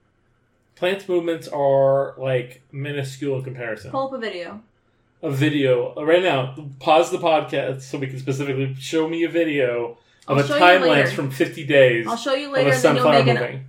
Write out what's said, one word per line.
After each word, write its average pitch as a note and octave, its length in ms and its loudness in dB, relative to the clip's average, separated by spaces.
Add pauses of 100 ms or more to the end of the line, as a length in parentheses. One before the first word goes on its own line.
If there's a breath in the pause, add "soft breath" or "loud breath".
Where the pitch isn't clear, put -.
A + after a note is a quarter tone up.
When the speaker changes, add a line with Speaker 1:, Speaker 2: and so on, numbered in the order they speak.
(760)
Speaker 1:
Plants' F#3+ 320 -4
movements E3+ 400 -2
are, C#3 680 2
like, C3 460 -4 (100)
minuscule C#3 680 -6
in C3 60 -10
comparison. A#2 460 -10
Speaker 2:
Pull C4+ 160 -4
up C4+ 80 -8
a B3 40 -8
video. F#3+ 440 -10 (600)
Speaker 1:
A D#3+ 80 -4
video, C3+ 680 0
uh, D3+ 80 -6
right E3+ 180 4
now. C3+ 320 0 (240)
Pause E3+ 320 4
the F3+ 80 -4
podcast C#3+ 640 0
so - 160 -10
we C3+ 80 -6
can C3 120 -10
specifically C3+ 600 -4
show D#3+ 280 -2
me E3 180 -2
a D#3+ 40 0
video C#3 680 -2 (280 soft breath)
of C#3 120 0
Speaker 2:
I'll C#3 60 4
Speaker 1:
a - 20 -4
Speaker 2:
show F#3+ 80 -2
you F#3+ 60 2
Speaker 1:
time F3+ 220 8
Speaker 2:
later. E3 120 4
Speaker 1:
lapse C3+ 180 2
from C#3 180 -4
fifty D#3 360 -4
days B2+ 400 4
Speaker 2:
I'll A#3 100 -4
show C4+ 180 -4
you C#4+ 120 -4
Speaker 1:
of C#4 60 -10
a - 20 -4
Speaker 2:
later, C#3 160 2
and C3 120 0
then D3+ 140 4
you'll - 80 0
Speaker 1:
sunflower C#3+ 200 6
Speaker 2:
make A#2+ 120 2
an A#2 60 -2
Speaker 1:
moving. B2+ 260 -10